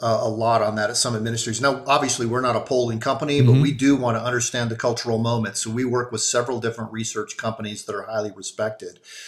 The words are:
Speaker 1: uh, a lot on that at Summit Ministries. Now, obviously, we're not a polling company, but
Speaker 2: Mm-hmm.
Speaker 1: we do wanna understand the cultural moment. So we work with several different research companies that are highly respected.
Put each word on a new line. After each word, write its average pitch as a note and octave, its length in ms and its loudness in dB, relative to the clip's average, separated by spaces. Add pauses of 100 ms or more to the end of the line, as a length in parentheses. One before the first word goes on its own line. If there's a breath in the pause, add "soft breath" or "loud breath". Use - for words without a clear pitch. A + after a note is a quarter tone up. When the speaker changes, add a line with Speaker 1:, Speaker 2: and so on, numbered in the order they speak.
Speaker 1:
uh, A2+ 200 2
a A#2+ 60 0
lot A2+ 340 2
on G#2+ 140 0
that G#2+ 140 0
at A#2+ 80 -4
Summit A#2 240 0
Ministries. A2+ 400 -4
Now, C3+ 260 0
obviously, C3+ 380 0
we're B2 160 0
not A#2+ 160 2
a - 40 -2
polling A#2 380 0
company, C#3+ 420 0
but B2 120 8
Speaker 2:
Mm-hmm. C3+ 80 8
Speaker 1:
we - 100 4
do C3+ 240 4
wanna A#2+ 240 0
understand A#2+ 500 -2
the A2+ 60 -4
cultural A#2 440 0
moment. A2+ 360 0
So - 160 -4
we B2 140 0
work A#2+ 260 0
with A2 100 -4
several B2 380 0
different A2 320 -4
research A2 460 -6
companies G#2+ 480 -6
that G#2 100 -6
are G2 80 -6
highly G#2+ 320 -4
respected. - 640 -8 (280 loud breath)